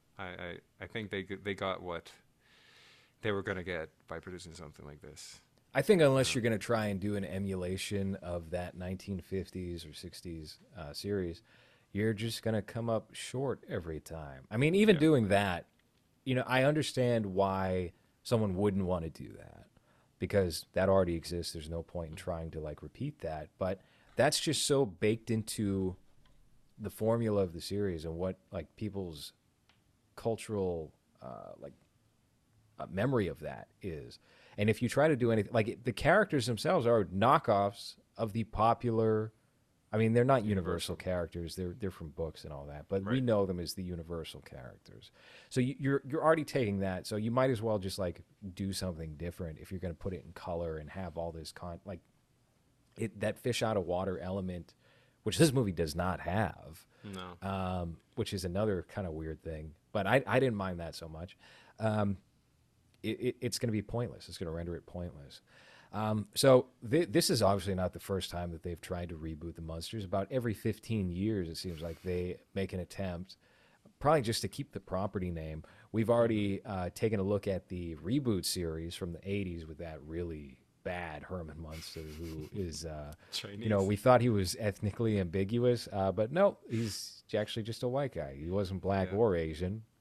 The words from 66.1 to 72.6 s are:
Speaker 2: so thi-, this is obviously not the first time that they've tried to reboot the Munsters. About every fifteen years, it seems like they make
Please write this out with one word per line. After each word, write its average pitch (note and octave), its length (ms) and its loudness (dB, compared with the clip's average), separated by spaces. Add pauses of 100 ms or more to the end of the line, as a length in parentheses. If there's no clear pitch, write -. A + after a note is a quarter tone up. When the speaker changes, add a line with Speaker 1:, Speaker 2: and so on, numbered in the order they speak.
Speaker 2:
so C3 340 8 (220)
thi-, D#3+ 160 4
this A2+ 240 4
is C3+ 120 4
obviously G2 340 4
not F#2 180 0
the F2 60 -10
first F#2+ 320 -4
time F2 200 -4
that D#2+ 120 -10
they've F2 160 -6
tried F2 300 -6
to E2+ 60 -10
reboot D#2+ 400 -8
the E2+ 60 -12
Munsters. E2 440 -6
About G2 260 0
every A#2+ 220 0
fifteen G#2 560 -2
years, F#2 400 0
it E2 80 -8
seems E2+ 240 -6
like E2 220 -8
they F2+ 340 -2 (180)
make G2 180 -2